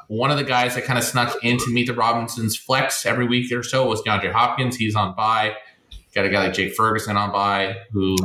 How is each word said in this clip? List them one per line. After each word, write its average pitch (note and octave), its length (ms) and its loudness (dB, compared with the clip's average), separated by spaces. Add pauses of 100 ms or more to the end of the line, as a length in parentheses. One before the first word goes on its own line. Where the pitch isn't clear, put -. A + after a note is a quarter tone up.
one A#2+ 240 0
of D3 60 2
the C#3 60 0
guys B2+ 320 0
that B2 100 -4
kinda B2 160 2
snuck A#2+ 420 0
into A#2+ 280 2
Meet B2 160 2
the A#2+ 60 -2
Robinsons A#2 640 0
flex - 480 -2
every A#2+ 220 0
week A#2+ 240 0
or A#2+ 120 -2
so C3 240 2
was G#2+ 140 0
DeAndre G2 300 0
Hopkins. A#2+ 460 0
He's A2 180 0
on F#2+ 200 0
bye. A2 400 0 (580)
Got G2 120 0
a F#2+ 40 2
guy G2 160 2
like F#2 80 -2
Jake G2 220 -2
Ferguson G#2+ 420 0
on G2+ 140 0
bye. G2+ 460 0 (140)
Who F#2+ 340 2